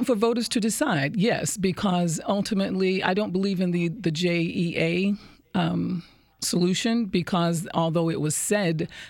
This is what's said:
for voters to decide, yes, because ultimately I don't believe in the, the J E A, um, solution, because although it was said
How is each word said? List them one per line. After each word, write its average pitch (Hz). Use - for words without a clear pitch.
for 247
voters 233
to 233
decide, 196
yes, 185
because 180
ultimately 190
I 185
don't 202
believe 196
in 180
the, 170
the 180
J 170
E 170
A, 185
um, 175
solution, 190
because 170
although 165
it 143
was 156
said 170